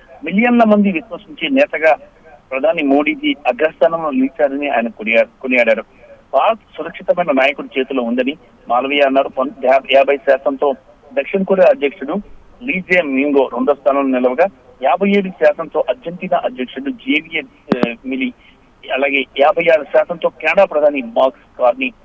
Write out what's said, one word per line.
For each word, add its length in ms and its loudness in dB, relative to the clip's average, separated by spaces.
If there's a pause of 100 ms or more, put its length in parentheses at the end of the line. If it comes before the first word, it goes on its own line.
(240)
మిలియన్ల 400 2
మంది 280 4
విశ్వసించే 560 -8
నేతగా 460 2 (560)
ప్రధాని 320 -2
మోడీజీ 520 0 (120)
అగ్రస్థానంలో 640 0
నిలిచారని 580 -2
ఆయన 200 -2
కొనియా-, 540 -2
కొనియాడారు. 420 2 (500)
భారత్ 420 0
సురక్షితమైన 560 -4
నాయకుడి 480 -2
చేతిలో 220 -4
ఉందని 340 -2 (320)
మాలవీయ 380 0
అన్నారు. 220 2
పం-, 220 -4 (140)
యా-, 180 2 (100)
యాభై 240 4
శాతంతో 580 0 (440)
దక్షిణ 240 -2
కొరియా 280 2
అధ్యక్షుడు 440 -2 (480)
లీ 180 -4 (120)
జే 100 4
మింగో 500 0
రెండో 220 0
స్థానంలో 440 0
నిలవగా, 280 0 (360)
యాభై 280 0
ఏడు 180 0
శాతంతో 600 -2
అర్జెంటీనా 560 -4
అధ్యక్షుడు 460 -8
జేవియర్, 560 -6 (300)
ఏ, 180 -2 (120)
మిలీ, 260 -6 (600)
అలాగే 320 -2 (140)
యాభై 340 2
ఆరు 120 2
శాతంతో 440 -2
కెనడా 360 2
ప్రధాని 380 0
మార్క్ 560 -2
కార్నీ 340 0 (120)